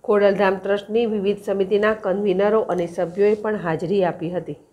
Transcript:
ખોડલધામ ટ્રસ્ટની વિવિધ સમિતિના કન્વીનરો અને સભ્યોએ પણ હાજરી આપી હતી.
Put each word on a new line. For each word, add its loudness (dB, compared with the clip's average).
ખોડલધામ 2
ટ્રસ્ટની 0
વિવિધ -2
સમિતિના 0
કન્વીનરો 0
અને -2
સભ્યોએ 0
પણ -4
હાજરી 0
આપી -4
હતી. -8